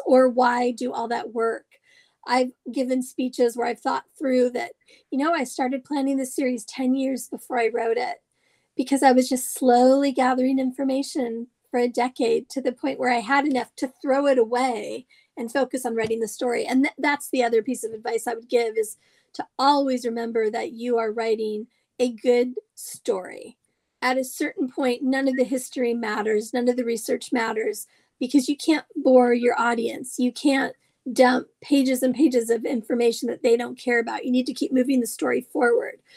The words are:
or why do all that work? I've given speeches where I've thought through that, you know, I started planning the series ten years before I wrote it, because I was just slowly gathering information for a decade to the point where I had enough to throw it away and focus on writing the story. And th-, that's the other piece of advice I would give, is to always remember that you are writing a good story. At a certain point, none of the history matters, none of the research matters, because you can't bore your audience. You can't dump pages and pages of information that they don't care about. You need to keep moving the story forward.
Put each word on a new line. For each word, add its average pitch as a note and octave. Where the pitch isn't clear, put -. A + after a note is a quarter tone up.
or C4
why B3
do B3
all A#3
that A#3
work? A3+
I've B3+
given B3+
speeches B3
where A#3+
I've A#3+
thought C4
through B3+
that, A#3+
you C4
know, D#4
I D#4+
started C4
planning C#4
the C4+
series B3+
ten B3+
years C4+
before B3
I A3+
wrote A3+
it, B3
because C4+
I C4+
was B3+
just -
slowly C4
gathering B3+
information C4
for B3
a B3
decade A#3+
to C4
the B3+
point C4+
where B3+
I A#3+
had C#4
enough C4
to C4+
throw C#4
it C4+
away A#3
and A#3
focus C4
on A#3
writing A3+
the A3
story. A#3+
And C4
th-, -
that's C#4+
the B3+
other A#3
piece A#3+
of A3+
advice A3+
I A#3
would A#3
give, A#3
is G#3+
to -
always C4+
remember A#3
that A3+
you A#3
are A3
writing A3
a B3
good B3
story. -
At B3+
a C4
certain C#4+
point, B3+
none C4+
of B3+
the B3+
history B3+
matters, G#3+
none B3
of B3
the B3
research A#3
matters, A3+
because B3+
you C#4+
can't -
bore B3+
your A#3+
audience. A#3
You B3
can't C4+
dump B3+
pages C4
and B3+
pages A#3+
of A#3
information A#3
that -
they A#3
don't B3
care A#3+
about. A3+
You B3+
need B3+
to C#4+
keep -
moving B3+
the A#3
story B3
forward. -